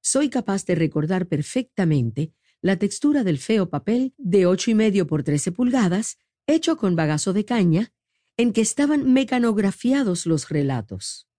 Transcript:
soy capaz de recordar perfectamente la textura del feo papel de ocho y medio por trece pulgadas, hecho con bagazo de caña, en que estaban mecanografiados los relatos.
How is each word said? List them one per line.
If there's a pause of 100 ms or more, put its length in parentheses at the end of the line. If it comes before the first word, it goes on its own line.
soy
capaz
de
recordar
perfectamente (280)
la
textura
del
feo
papel
de
ocho
y
medio
por
trece
pulgadas, (280)
hecho
con
bagazo
de
caña, (440)
en
que
estaban
mecanografiados
los
relatos. (120)